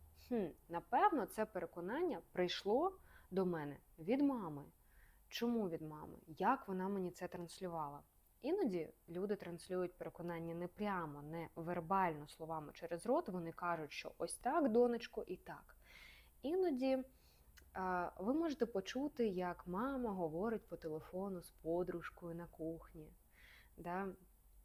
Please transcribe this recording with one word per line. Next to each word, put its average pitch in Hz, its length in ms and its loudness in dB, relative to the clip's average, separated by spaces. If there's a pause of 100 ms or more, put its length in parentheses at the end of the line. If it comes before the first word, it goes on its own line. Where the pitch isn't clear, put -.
(280)
«Хм, 226 180 2 (220)
напевно, 247 580 4
це 214 200 0
переконання 190 760 -2 (120)
прийшло 220 640 2 (320)
до 185 160 4
мене 151 300 0 (220)
від 220 240 2
мами. 190 420 0 (640)
Чому 233 400 2
від 160 140 -4
мами? 156 440 -10
Як 190 420 2
вона 190 200 0
мені 190 220 0
це 175 180 -6
транслювала?» 165 720 -6 (420)
Іноді 254 460 2 (200)
люди 190 280 -2
транслюють 180 640 -4
переконання 165 560 -6
не 175 140 -4
прямо, 175 540 -2
не 160 340 -6
вербально 165 720 2
словами 156 440 -8
через 170 340 -6
рот. 302 220 4
Вони 175 240 -2
кажуть, 165 400 -2
що - 260 -8
«ось - 180 -2
так, 277 320 4
донечко, 233 580 4
і 185 100 -6
так». - 400 -14 (640)
Іноді, 269 560 4 (720)
а, 185 460 0
ви 214 160 2
можете 302 320 2
почути, 233 600 0
як 180 400 0
мама 240 440 -2
говорить 185 580 -2
по 175 80 -8
телефону 175 640 -6
з - 80 -16
подружкою 170 840 -4
на 170 120 -8
кухні, 160 640 -8 (640)
да? 180 320 -4 (560)